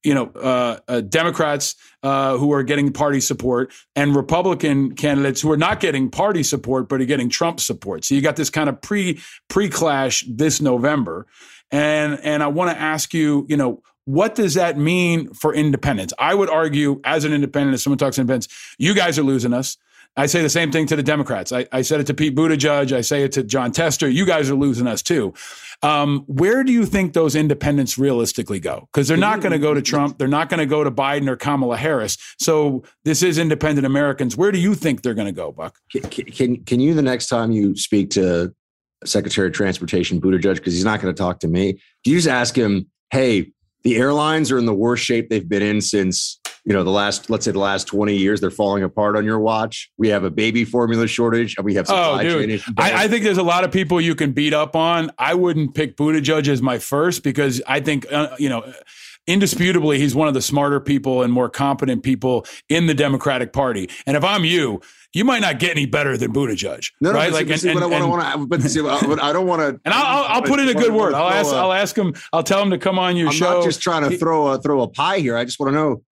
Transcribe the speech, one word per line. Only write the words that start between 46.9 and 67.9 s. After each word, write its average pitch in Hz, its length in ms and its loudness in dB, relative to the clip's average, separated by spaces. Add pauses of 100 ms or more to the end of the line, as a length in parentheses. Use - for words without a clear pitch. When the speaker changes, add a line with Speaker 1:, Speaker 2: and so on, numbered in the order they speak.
Speaker 2:
let's 107 160 -2
say 110 60 0
the 95 80 -2
last 98 260 -2
twenty 104 320 0
years, 98 240 2
they're 95 80 0
falling 101 320 0
apart 104 340 -2
on 107 80 0
your 110 160 0
watch. 110 600 -2
We 113 80 2
have 104 160 2
a 90 80 -2
baby 110 340 0
formula 117 420 0
shortage 117 500 0
and 95 80 -6
we 101 100 0
have 95 120 0
Speaker 1:
Oh, 180 260 2
Speaker 2:
supply 104 100 -2
Speaker 1:
dude. 165 160 0
Speaker 2:
chain 110 100 -2
issues." 110 280 -6
Speaker 1:
I, 190 260 2
I 220 40 2
think 214 180 0
there's 196 120 2
a 185 60 2
lot 175 200 2
of 180 80 -2
people 175 300 0
you 165 140 0
can 143 160 0
beat 147 240 0
up 151 200 0
on. 165 440 0
I 147 160 0
wouldn't 165 400 0
pick 143 220 -4
Buttigieg 151 500 2
as 131 160 2
my 127 160 0
first 160 420 -2
because 135 460 0
I 139 140 2
think, 139 300 -2
uh, 147 180 -2 (100)
you 143 100 0
know, 117 140 -4 (640)
indisputably, 175 720 2
he's 139 160 2
one 156 120 2
of 143 60 0
the 127 80 0
smarter 143 380 0
people 135 420 0
and 120 100 2
more 123 180 0
competent 139 520 -2
people 127 440 0 (240)
in 170 180 2
the 156 80 2
Democratic 135 580 0
Party. 117 360 -2 (180)
And 139 100 0
if 156 60 2
I'm 190 220 0
you, 151 360 0 (320)
you - 100 0
might 254 180 2
not 156 180 -2
get 175 120 0
any 147 140 0
better 135 320 0
than 113 160 -2
Buttigieg, 101 640 -4
Speaker 2:
No, 170 120 2
no, 220 60 0
Speaker 1:
right? 170 140 2
Speaker 2:
but 156 160 0
Speaker 1:
Like, 151 100 -2
Speaker 2:
see, 175 120 0
Speaker 1:
and, 170 100 2
Speaker 2:
but 180 60 0
see, - 0 -
Speaker 1:
and, 170 60 0